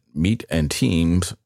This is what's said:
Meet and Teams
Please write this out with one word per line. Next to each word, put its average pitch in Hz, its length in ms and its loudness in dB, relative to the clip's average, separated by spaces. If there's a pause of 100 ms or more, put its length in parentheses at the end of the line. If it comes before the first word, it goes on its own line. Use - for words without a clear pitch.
(140)
Meet 95 360 0
and 78 200 0
Teams 87 640 0 (120)